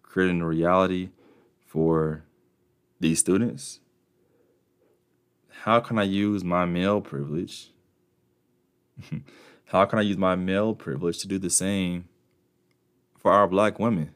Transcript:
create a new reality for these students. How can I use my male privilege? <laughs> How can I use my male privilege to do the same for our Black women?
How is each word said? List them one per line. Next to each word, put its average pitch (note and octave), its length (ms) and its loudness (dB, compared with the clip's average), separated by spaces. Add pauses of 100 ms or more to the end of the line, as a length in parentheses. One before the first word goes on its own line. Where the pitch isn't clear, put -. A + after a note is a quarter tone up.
create F#2 300 0
a - 20 0
new E2+ 120 0
reality F2+ 640 2 (560)
for D#2 580 0 (760)
these E2 180 2
students. F#2+ 600 -2 (1800)
How A#2 180 2
can A2+ 180 -4
I G2+ 40 2
use G2 420 0
my F2+ 180 0
male F2+ 380 0
privilege? D2 720 -8 (1300)
<laughs> - 200 -12 (440)
How G2 180 2
can G#2+ 160 0
I G#2 40 2
use G2+ 120 0
my F#2 200 2
male F#2+ 380 0
privilege E2+ 460 -6
to G2 80 -12
do G2 100 -4
the F#2 120 -4
same F2+ 580 -2 (1120)
for - 160 2
our G2+ 160 6
Black G2+ 300 2
women? F#2+ 360 0